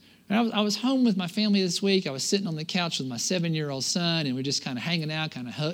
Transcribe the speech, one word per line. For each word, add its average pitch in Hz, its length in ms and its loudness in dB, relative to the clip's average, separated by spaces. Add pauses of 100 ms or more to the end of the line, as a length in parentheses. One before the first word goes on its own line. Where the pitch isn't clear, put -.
(300)
And 202 80 2
I 240 40 4
was, 233 100 0
I 202 100 0
was 208 140 2
home 262 280 2
with 214 140 4
my 185 80 0
family 202 380 2
this 175 180 0
week. 190 240 4
I 147 60 -2
was 135 120 -4
sitting 196 220 2
on 160 100 -2
the 151 80 -6
couch 170 360 -2
with 135 80 -4
my 120 100 -6
seven-year-old 156 640 0
son, 165 440 0
and 127 80 0
we're 131 80 -2
just 135 200 -2
kinda 131 160 -6
hanging 160 320 -2
out, 156 200 -4
kinda 123 200 -10
hu-, 151 220 -2